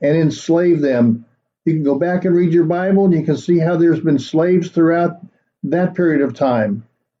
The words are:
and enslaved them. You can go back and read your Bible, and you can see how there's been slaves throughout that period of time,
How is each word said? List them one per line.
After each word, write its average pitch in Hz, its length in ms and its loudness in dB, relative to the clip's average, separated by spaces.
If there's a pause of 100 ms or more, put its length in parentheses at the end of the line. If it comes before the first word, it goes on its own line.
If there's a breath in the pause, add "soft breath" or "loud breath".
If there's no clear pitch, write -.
and 143 160 0
enslaved 165 640 0
them. 120 440 0 (380)
You 165 120 0
can 156 80 -4
go 139 140 0
back 180 280 -2
and 180 100 2
read 175 180 2
your 170 120 4
Bible, 185 400 0
and 180 80 4
you 156 100 0
can 147 140 -2
see 175 200 0
how 165 200 0
there's 160 240 2
been 147 180 0
slaves 175 500 -2
throughout 170 520 0 (420 soft breath)
that 180 320 -2
period 160 260 0
of 127 140 -2
time, 113 500 -2 (340)